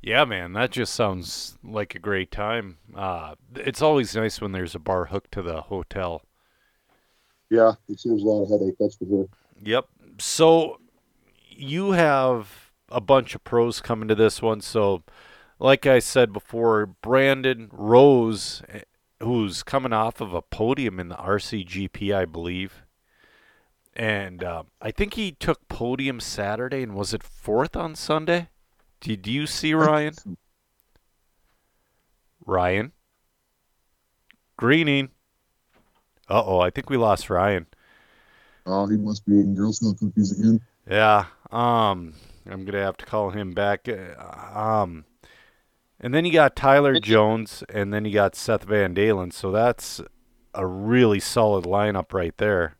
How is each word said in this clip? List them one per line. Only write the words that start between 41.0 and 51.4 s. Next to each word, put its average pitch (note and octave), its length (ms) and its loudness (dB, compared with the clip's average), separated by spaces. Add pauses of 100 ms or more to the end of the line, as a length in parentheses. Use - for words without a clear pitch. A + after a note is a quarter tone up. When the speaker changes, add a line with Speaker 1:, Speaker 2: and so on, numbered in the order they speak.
Speaker 1:
um, A2 640 0 (340)
I'm F#2+ 160 -12
gonna G2 180 -4
have F#2+ 160 -4
to - 60 -18
call G#2 260 -2
him G2 220 -8
back. G2+ 360 -2
Uh, F#2+ 720 -12
um, G#2 460 -2 (960)
and B2 140 -6
then D#3+ 100 2
you F3 80 0
got D3+ 240 6
Tyler C#3 440 4
Jones, G#2+ 680 2
and G2+ 240 -4
then G#2+ 120 -2
you G#2 80 -4
got G2+ 240 2
Seth G#2+ 260 -2
Van G2 320 0
Dalen. F#2+ 380 0
So - 180 -6
that's A2+ 500 0 (540)
a G2 100 -6
really G#2 560 4
solid G#2 440 0